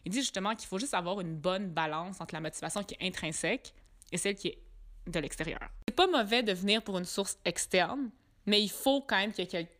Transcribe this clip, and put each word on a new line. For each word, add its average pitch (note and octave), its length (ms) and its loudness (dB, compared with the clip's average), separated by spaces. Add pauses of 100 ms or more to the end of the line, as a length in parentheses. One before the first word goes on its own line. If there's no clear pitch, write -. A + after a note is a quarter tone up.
Il F3 80 -4
dit B3 80 0
justement G#3 340 0
qu'il - 140 -10
faut F#3+ 100 -4
juste C4+ 160 -4
avoir F3+ 260 0
une E3 160 -4
bonne F#3 340 0
balance D#3+ 500 -2
entre E3+ 140 -8
la D#3 60 -6
motivation D#3+ 420 -4
qui - 160 -10
est - 80 -2
intrinsèque F3 680 -2 (380)
et F3+ 60 -2
celle G3+ 160 0
qui F#3+ 140 -6
est - 100 -6 (480)
de F3 120 -2
l'extérieur. D#3 420 -4 (280)
C'est A3 60 -2
pas F#4 120 8
mauvais A#3+ 360 4
de G#3 100 2
venir G3+ 300 2
pour F#3+ 160 -2
une F3+ 80 -2
source - 380 -2
externe, F#3+ 640 2 (360)
mais G#3 160 6
il G3+ 80 0
faut C4+ 320 4
quand A3+ 140 0
même G3+ 160 2
qu'il F#3 120 -2
y - 20 -2
ait F3 40 -12
quel-, E3+ 180 -2 (120)